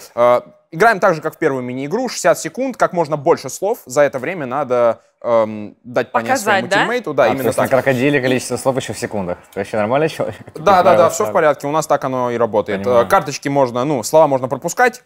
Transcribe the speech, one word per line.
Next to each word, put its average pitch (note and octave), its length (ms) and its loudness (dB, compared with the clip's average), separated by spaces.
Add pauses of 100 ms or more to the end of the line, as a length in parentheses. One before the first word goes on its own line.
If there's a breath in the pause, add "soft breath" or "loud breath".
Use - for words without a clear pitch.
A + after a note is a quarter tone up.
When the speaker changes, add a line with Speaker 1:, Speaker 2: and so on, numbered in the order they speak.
(140 loud breath)
Speaker 1:
А, A#2+ 280 4 (280)
играем G3+ 280 2
так F#3 160 4
же, D#3 60 -4
как D#3 140 -6
в - 20 -20
первую C3+ 260 -2
мини-игру. C#3+ 460 -6
Шестьдесят - 300 0
секунд, A#3 400 -8
как - 160 0
можно D#3 240 -2
больше C#3 320 0
слов. G3+ 340 -6
За B2+ 160 -2
это C#3 180 2
время D3 280 -6
надо, B2 560 0 (180 soft breath)
эм, A2 640 -2
дать B2 260 -4
понять - 200 -4
Speaker 2:
Показать, B3+ 120 0
Speaker 1:
своему G3 260 0
Speaker 2:
да? G3 160 0
Speaker 1:
тиммейту. A#3+ 280 -4
Да, C3+ 120 4
Speaker 3:
А, - 20 4
Speaker 1:
именно C3+ 160 0
Speaker 3:
то A2+ 60 0
есть G#2+ 100 -2
Speaker 1:
так. G#2+ 120 0
Speaker 3:
на C3 60 4
крокодиле C3 460 2
количество B2+ 340 -2
слов B2+ 200 -2
ещё A#2 180 -6
в - 40 -12
секундах. F#2+ 380 -6 (160)
Ты F#2+ 80 -8
вообще G#2 160 -6
нормальный B2+ 320 0
человек? A2 280 -6 (180)
Speaker 1:
Да, - 80 -14
да, F#3 140 4
да, F3+ 80 4
Speaker 3:
Правила F3 260 6
Speaker 1:
всё - 140 -4
в - 20 -2
Speaker 3:
ставлю. G#3+ 80 -6
Speaker 1:
порядке. D3+ 320 2
У C#3+ 40 -2
нас D#3 160 -2
так C#3+ 160 0
оно B2+ 280 -2
и A#2 80 -4
работает. G#2 440 0
Speaker 3:
Понимаю. A#2+ 220 2
Speaker 1:
Э, - 60 -4
карточки D3 400 0
можно, B2+ 340 0
ну, D3+ 180 -2
слова D#3 240 4
можно C3 220 0
пропускать, F3 580 -2